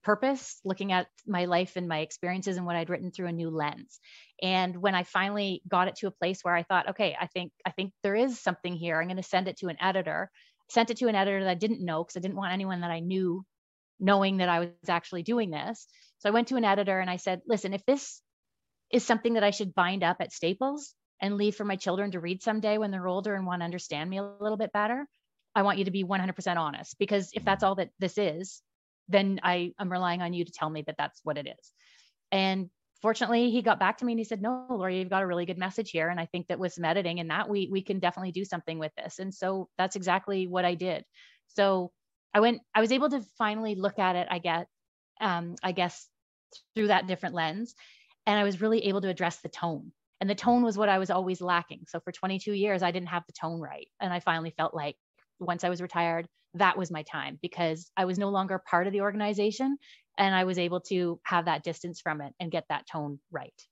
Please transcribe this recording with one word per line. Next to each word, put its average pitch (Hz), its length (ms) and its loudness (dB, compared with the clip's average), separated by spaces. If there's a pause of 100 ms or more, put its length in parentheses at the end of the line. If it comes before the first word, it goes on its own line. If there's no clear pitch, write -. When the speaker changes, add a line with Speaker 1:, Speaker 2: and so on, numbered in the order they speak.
Speaker 1:
purpose, 254 600 0
looking 190 300 -2
at 180 140 2 (200)
my 180 180 0
life 180 300 2
and 180 120 -4
my 156 120 -2
experiences 180 580 -4
and 180 80 -4
what 175 120 -2
I'd 165 120 -2
written 180 220 -4
through 180 160 -6
a 170 60 -4
new 165 160 -4
lens. 147 500 -4 (420)
And 185 360 2
when 190 180 2
I 180 80 2
finally 196 640 -2
got 185 220 4
it 180 80 -8
to 208 100 -4
a 185 40 -2
place 185 320 -2
where 175 120 4
I 165 80 2
thought, 185 280 2
"Okay, 185 280 0
I 175 80 -4
think, 180 240 -6 (140)
I 180 60 -2
think 190 220 -6 (100)
there 202 120 2
is 240 240 2
something 180 360 -2
here. 165 260 0
I'm 175 80 -2
gonna 185 140 -4
send 185 260 0
it - 80 -10
to 190 100 -6
an 160 140 -6
editor." 185 500 -2 (420)
Sent 233 160 4
it 226 80 -2
to 247 100 0
an 214 80 2
editor 196 280 2
that 190 60 2
I 180 60 2
didn't 208 300 -2
know, 165 180 -2
'cause - 140 -10
I - 20 -6
didn't 190 180 -6
want 190 160 -4
anyone 190 280 -2
that 175 100 -4
I 165 80 -4
knew 185 460 -2 (540)
knowing 196 380 4
that 180 120 2
I 170 100 4
was 175 100 -2 (200)
actually 170 340 -2
doing 220 280 0
this. 156 360 -6 (300)
So - 120 -2
I 208 40 4
went 233 160 4
to 262 60 0
an 233 100 2
editor 196 340 4
and 185 100 -2
I 180 80 -2
said, 185 280 -2
"Listen, 196 280 0
if 196 120 -6
this - 360 0 (680)
is - 160 2
something 233 300 2
that 214 80 4
I 202 80 6
should 202 240 -4
bind 185 280 2
up 175 160 2
at - 140 -6
Staples 262 600 -2 (280)
and 202 160 -2
leave 208 180 2
for 214 100 -6
my 196 100 -2
children 190 360 -2
to 180 80 -6
read 180 240 -4
someday 214 340 0
when 208 140 -2
they're 185 160 -4
older 196 280 -2
and 190 100 -4
wanna 175 200 -2
understand 170 440 -6
me 190 80 -4
a 202 60 -4
little 202 340 2
bit 214 160 -2
better, 233 340 0 (480)
I 202 60 6
want 202 160 6
you 196 80 2
to 196 60 -2
be 190 120 0
one 185 160 0
hundred 185 160 -2
percent 175 240 0
honest, - 380 -6
because 196 360 0
if 220 120 -4
that's 196 180 4
Speaker 2:
Mm. 196 40 6
Speaker 1:
all 196 80 2
that 185 240 -2
this 190 180 -2
is, 185 440 -2 (460)
then 196 360 4
I, 180 340 2
I'm 190 140 -4
relying 180 300 0
on 175 120 -2
you 175 120 -2
to 175 60 -20
tell 156 180 -4
me 156 140 -6
that 156 140 -6
that's 147 260 -4
what 151 140 -2
it 139 100 -8
is." - 240 -16 (600)
And 190 380 0 (320)
fortunately, 233 500 2
he 240 100 2
got 208 180 2
back 196 180 2
to 247 80 -4
me 233 80 0
and 226 60 0
he 220 40 -2
said, 202 180 -6
"No, 254 280 -4
Lori, 185 300 -2
you've 185 100 -4
got 190 140 2
a 190 40 0
really 175 180 0
good 175 120 -4
message 185 340 -4
here. 165 180 0
And 175 100 -2
I 165 60 -4
think 175 220 -8
that 175 100 -2
with 180 160 -2
some 170 120 -4
editing 175 340 0
and 165 100 -6
that, 190 200 0
we, 202 200 0
we 196 140 0
can 196 160 -2
definitely 180 320 -2
do 185 140 -4
something 165 340 -8
with 156 160 -6
this." - 240 -12
And 190 140 -8
so 190 440 -4
that's 185 180 -2
exactly 190 520 0
what 180 180 0
I 175 100 2
did. 170 300 -4 (440)
So 190 420 2 (420)
I 208 60 6
went, 233 220 6 (120)
I 220 80 6
was 226 100 4
able 269 180 4
to 262 120 0 (160)
finally 214 380 -2
look 196 240 0
at 185 160 4
it, 175 160 0
I 175 80 -2
get, 170 280 -2 (540)
um, 170 400 -2
I 185 120 -2
guess, - 360 -2 (640)
through 214 140 2
that 185 200 6
different 175 280 -4
lens. 175 400 -2 (500)
And 208 140 4
I 202 40 4
was 196 180 0
really 220 240 2
able 196 160 2
to 196 80 -2
address 175 320 -2
the 165 80 -10
tone. 160 420 -6 (300)
And 196 80 0
the 202 60 2
tone 240 280 4
was 214 140 2
what 208 120 4
I 190 80 6
was 190 140 0
always 185 300 0
lacking. 175 480 -2
So 170 100 -8
for 180 140 -8
twenty-two 190 400 -4
years, 196 280 2
I 175 100 2
didn't 180 180 -4
have 170 180 -2
the - 60 -20
tone 165 260 -6
right. 143 300 -12 (100)
And 180 140 -2
I 175 80 -2
finally 165 300 0
felt - 220 -2
like 147 220 -6 (440)
once 175 260 -2
I 175 40 4
was 180 120 -2
retired, 170 440 0 (280)
that 185 240 4
was 175 120 -4
my 156 140 -6
time, 139 380 -8
because 170 560 -4
I 190 80 2
was 185 120 0
no 202 120 0
longer 190 300 0
part 180 280 2
of 190 60 -2
the 196 80 2
organization. 208 760 0 (380)
And 196 200 4
I 185 80 4
was 185 160 0
able 175 220 0
to 180 420 0
have 170 220 2
that 156 180 0
distance 170 360 -8
from 151 220 -4
it 139 180 -12
and 165 120 -6
get 165 180 -4
that 147 180 -4
tone 147 320 -8 (120)
right. 135 280 -12 (120)